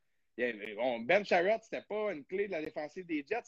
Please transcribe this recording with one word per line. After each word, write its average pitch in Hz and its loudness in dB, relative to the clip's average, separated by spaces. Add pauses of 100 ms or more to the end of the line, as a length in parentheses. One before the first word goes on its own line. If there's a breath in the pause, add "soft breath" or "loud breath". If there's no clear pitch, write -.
(380)
Il 120 0
y 123 2
avait, 107 -8
bon, 117 0
Ben 175 4
Sherratt, 196 4
c'était 127 -8
pas 208 -2
une 143 -10
clé 202 -2
de 196 -6
la 156 -2
défensive 156 -8
des 151 -2
Jets, 226 -2